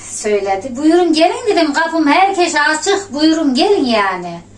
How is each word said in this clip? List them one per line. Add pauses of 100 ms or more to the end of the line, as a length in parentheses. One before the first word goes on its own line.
(100)
söyledi.
"Buyurun
gelin,"
dedim,
"kapım
herkes
açık,
buyurun
gelin
yani. (200)